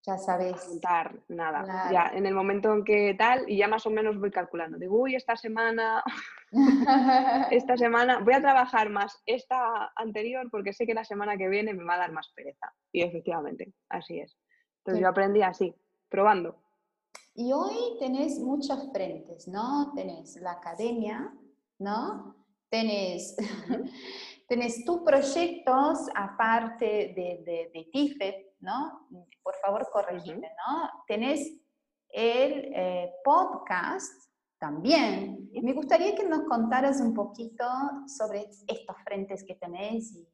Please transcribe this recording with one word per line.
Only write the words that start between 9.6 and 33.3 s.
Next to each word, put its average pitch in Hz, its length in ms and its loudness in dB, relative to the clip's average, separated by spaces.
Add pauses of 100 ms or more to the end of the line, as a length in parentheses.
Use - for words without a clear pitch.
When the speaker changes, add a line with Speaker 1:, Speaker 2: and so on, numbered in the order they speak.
Speaker 2:
anterior 226 540 -6
porque 202 220 -6
sé 226 140 -2
que 226 80 0
la 226 100 -4
semana 208 320 -4
que 190 120 -2
viene 208 260 0
me 175 100 -10
va 175 100 0
a 180 40 0
dar 175 140 -2
más 156 220 -10
pereza". - 380 -14 (200)
Y 175 100 0
efectivamente, 170 720 -6 (160)
así 170 320 -8
es. 156 160 -18 (420)
Entonces - 220 -2
Speaker 1:
Qué - 20 4
Speaker 2:
yo 185 60 6
aprendí 196 340 4
así, 185 320 0 (340)
probando. 190 540 2 (720)
Speaker 1:
Y 240 180 -2
hoy 427 460 -2
tenés 269 400 -2
muchos 269 540 -4
frentes, 170 560 -10
¿no? 247 460 -4
Tenés 180 420 -12
la 175 160 -10
academia, 220 840 -6 (440)
¿no? 226 560 -6 (360)
Tenés, 202 680 -4
Speaker 2:
Ujú. - 540 -6
Speaker 1:
<laughs> - 560 -18
tenés 240 360 -4
tus 339 180 -2
proyectos, 285 1120 2
aparte 226 720 0 (280)
de, 180 300 -6
de, 165 300 -6
de 165 180 -14
Tifet, 202 680 -2
¿no? 262 480 -8 (340)
Por 190 140 -6
favor, 196 360 -2
corregime, 180 460 -4
Speaker 2:
Ujú. 226 340 -8
Speaker 1:
¿no? 302 180 -4 (160)
Tenés 247 340 -2 (720)
el, 254 640 0
eh, 180 380 -4 (120)
podcast 320 880 0 (460)